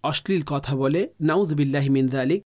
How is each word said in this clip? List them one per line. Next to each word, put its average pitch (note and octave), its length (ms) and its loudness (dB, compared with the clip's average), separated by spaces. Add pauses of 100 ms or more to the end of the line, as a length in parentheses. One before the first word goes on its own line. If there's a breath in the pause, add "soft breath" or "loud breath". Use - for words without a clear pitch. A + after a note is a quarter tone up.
অশ্লীল D#3+ 420 -2
কথা C#3+ 300 -4
বলে, C3+ 260 2 (200)
নাউযুবিল্লাহি D3 680 0
মিন C3+ 180 4
যালিক, C3+ 340 0 (120)